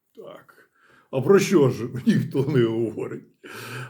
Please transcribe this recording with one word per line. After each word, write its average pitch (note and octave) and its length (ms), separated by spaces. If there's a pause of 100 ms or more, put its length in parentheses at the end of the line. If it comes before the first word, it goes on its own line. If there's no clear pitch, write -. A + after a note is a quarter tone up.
(160)
Так. - 540 (420)
А C3+ 100
про F#3 180
що C#3+ 300
ж A2+ 260
<laughs> - 100
ніхто D3 400
не B2+ 180
говорить? A2+ 600 (680)